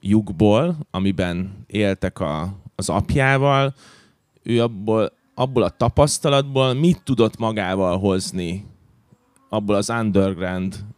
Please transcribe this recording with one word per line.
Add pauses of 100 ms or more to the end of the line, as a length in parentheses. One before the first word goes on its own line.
lyukból, (140)
amiben
éltek
a, (180)
az
apjával, (680)
ő
abból, (220)
abból
a
tapasztalatból
mit
tudott
magával
hozni, (840)
abból
az
underground (140)